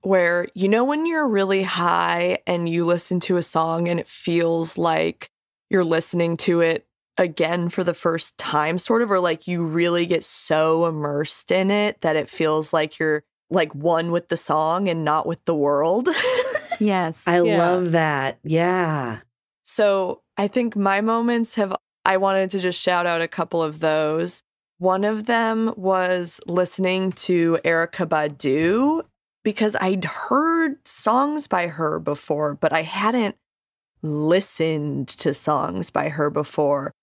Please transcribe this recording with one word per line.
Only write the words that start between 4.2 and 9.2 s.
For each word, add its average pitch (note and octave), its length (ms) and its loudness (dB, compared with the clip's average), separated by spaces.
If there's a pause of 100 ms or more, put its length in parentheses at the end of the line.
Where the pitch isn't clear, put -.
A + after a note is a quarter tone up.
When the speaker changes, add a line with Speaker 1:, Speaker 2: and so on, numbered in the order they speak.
Speaker 1:
like E3 540 0 (400)
you're F#3 140 2
listening E3+ 520 0
to E3+ 240 2
it E3 260 2 (300)
again E3+ 540 0
for F#3 140 -2
the E3+ 100 0
first E3 420 -4
time, D3+ 400 0
sort A3+ 240 0
of, A#3 100 0
or, F#3+ 100 4